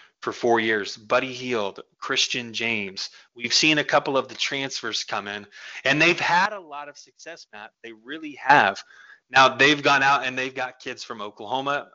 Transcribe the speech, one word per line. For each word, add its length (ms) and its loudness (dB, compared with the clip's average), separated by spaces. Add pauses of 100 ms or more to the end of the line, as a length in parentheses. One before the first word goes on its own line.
(200)
for 120 -6
four 280 2
years. 360 -2
Buddy 360 -2
Hield, 480 -6 (180)
Christian 540 -4
James. 580 -6 (240)
We've 200 2
seen 240 6
a 60 2
couple 320 2
of 120 0
the 80 -16
transfers 680 -6
come 240 -8
in, 200 -10 (380)
and 160 2
they've 200 4
had 320 2
a 80 -12
lot 280 -16
of 80 -20
success, 560 -20
Matt. 200 -18 (100)
They 100 -14 (120)
really 360 -14
have. 400 6 (500)
Now, 180 8
they've 340 4
gone 200 4
out 240 2
and 100 -6
they've 180 -6
got 240 -8
kids 240 -14
from 200 -12
Oklahoma. 720 -6